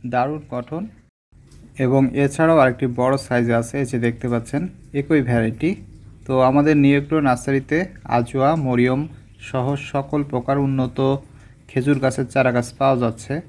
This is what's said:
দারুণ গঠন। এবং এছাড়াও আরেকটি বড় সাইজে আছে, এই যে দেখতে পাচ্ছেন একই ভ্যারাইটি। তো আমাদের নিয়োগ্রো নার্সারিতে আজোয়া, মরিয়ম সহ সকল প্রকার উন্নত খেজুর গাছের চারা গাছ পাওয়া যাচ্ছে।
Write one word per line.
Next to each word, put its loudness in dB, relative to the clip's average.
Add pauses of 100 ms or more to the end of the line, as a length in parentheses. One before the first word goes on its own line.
দারুণ -2
গঠন। -8 (1000)
এবং 4 (220)
এছাড়াও 2
আরেকটি 2 (140)
বড় 2
সাইজে 0
আছে, -8
এই -2
যে -4
দেখতে -2
পাচ্ছেন -4 (380)
একই 2
ভ্যারাইটি। 0 (560)
তো -4 (160)
আমাদের 4
নিয়োগ্রো 4 (100)
নার্সারিতে 0 (400)
আজোয়া, 0
মরিয়ম 0 (380)
সহ -4 (260)
সকল -4
প্রকার -4
উন্নত -2 (680)
খেজুর 0
গাছের -2
চারা 2
গাছ 0 (120)
পাওয়া 4
যাচ্ছে। -4 (160)